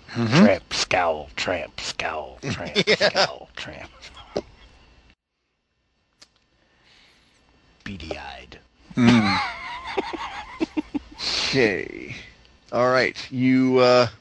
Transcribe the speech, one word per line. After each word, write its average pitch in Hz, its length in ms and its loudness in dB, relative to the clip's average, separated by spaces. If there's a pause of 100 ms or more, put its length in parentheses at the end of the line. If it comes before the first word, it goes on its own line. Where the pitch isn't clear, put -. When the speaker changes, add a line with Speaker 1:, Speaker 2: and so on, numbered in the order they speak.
(120)
Speaker 1:
Mm-hmm. 120 320 4
Speaker 2:
Tramp, - 300 2
scowl, 80 640 -2
tramp, - 440 -6
scowl, - 580 -8 (120)
tramp, - 320 -6
Speaker 3:
<laughs> - 40 0
Yeah. 214 80 4 (160)
Speaker 2:
scowl, - 460 -2
tramp. - 340 -14 (4000)
Beady-eyed. 76 760 -12 (360)
Speaker 1:
Mm. 113 440 4 (2000)
Speaker 3:
Okay. 80 640 0 (580)
All 123 180 2
right. 127 260 0 (140)
You, 131 480 4
uh, 123 280 8 (140)